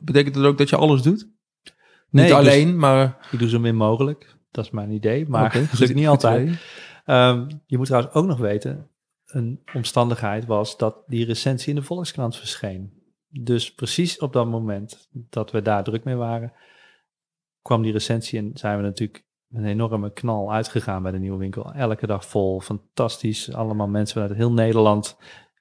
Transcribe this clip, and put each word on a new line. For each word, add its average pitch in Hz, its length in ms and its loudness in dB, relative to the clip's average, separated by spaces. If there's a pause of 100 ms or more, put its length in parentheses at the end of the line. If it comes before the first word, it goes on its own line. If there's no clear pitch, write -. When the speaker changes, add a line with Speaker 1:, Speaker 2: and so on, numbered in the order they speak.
Speaker 1:
betekent 139 320 2
dat 139 100 0
ook 143 140 4
dat 143 100 4
je - 80 2
alles 143 260 4
doet? 185 200 2
Speaker 2:
Nee, - 80 -20 (800)
Speaker 1:
Niet 139 120 8
Speaker 2:
ik 175 60 8
doe 165 100 8
Speaker 1:
alleen, 147 400 6
maar 135 520 2
Speaker 2:
ik 123 80 -4
doe 117 100 2
zo 117 100 2
min 117 180 2
mogelijk. 113 580 0 (160)
Dat 110 140 -6
is - 60 -14
mijn 104 200 -8
idee, 110 380 -2
maar 113 160 2
Speaker 1:
Oké, 110 160 0
Speaker 2:
dat 147 120 -2
is 117 60 -2
Speaker 1:
goed, 127 100 4
Speaker 2:
ook - 60 -2
niet 139 40 2
Speaker 1:
goed 151 140 4 (120)
Speaker 2:
altijd. 117 240 4
Speaker 1:
idee. 170 100 -4 (460)
Speaker 2:
Ehm, 123 440 4 (180)
je 131 100 -4
moet 131 100 0
trouwens 131 280 0
ook 160 120 2
nog 151 120 -2
weten, 107 520 -4 (360)
een 120 360 -6 (120)
omstandigheid 117 720 -2
was 107 300 -2
dat 110 300 -4
die 117 180 -4
recensie 127 440 -4
in 147 100 -4
de 139 80 -6
Volkskrant 160 500 -6
verscheen. 98 560 -10 (360)
Dus 120 460 -4
precies 170 440 -4
op 135 140 -6
dat 123 140 0
moment 110 640 -8
dat 117 380 -10
we 107 120 -2
daar 101 220 0
druk 113 200 -6
mee 131 100 -4
waren, 117 380 -6 (1080)
kwam 113 200 0
die 110 100 0
recensie 117 460 -4
en 107 160 -8
zijn 104 220 -4
we 101 60 -4
natuurlijk 101 420 -6 (220)
met 113 160 -10
een 107 60 -4
enorme 107 440 -4
knal 107 400 -6
uitgegaan 110 500 -4
bij 92 100 -4
de 95 60 -6
nieuwe 95 200 -6
winkel. 95 360 -8
Elke 113 320 -4
dag 101 200 -4
vol, 95 340 -2
fantastisch. - 920 -6
Allemaal 107 360 -4
mensen 104 320 -2
vanuit 101 180 -4
heel 120 140 2
Nederland 110 640 4 (440)